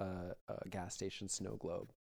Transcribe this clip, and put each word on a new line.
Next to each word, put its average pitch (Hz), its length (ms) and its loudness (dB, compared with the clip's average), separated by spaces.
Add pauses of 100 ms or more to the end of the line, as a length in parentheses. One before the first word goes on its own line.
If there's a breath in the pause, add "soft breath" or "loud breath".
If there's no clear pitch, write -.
a, 92 360 2 (260)
a - 80 -2
gas 90 240 0
station 98 340 0
snow 98 280 0
globe. - 360 0 (140)